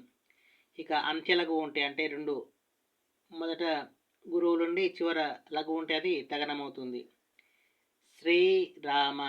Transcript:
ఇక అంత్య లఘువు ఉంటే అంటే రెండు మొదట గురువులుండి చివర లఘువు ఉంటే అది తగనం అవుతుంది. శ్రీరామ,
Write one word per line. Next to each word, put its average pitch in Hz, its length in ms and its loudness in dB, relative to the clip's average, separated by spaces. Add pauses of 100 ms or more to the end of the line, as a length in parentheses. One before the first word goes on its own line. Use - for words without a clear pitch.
(800)
ఇక 160 140 -6 (200)
అంత్య 160 280 2
లఘువు 160 260 0
ఉంటే 147 220 -2
అంటే 151 160 -4 (100)
రెండు 147 200 -4 (960)
మొదట 165 340 -4 (600)
గురువులుండి 170 600 2 (140)
చివర 165 220 0 (360)
లఘువు 156 240 -2
ఉంటే 160 200 -2
అది 180 140 0 (180)
తగనం 147 320 -2
అవుతుంది. 127 380 -8 (1160)
శ్రీరామ, 156 1120 4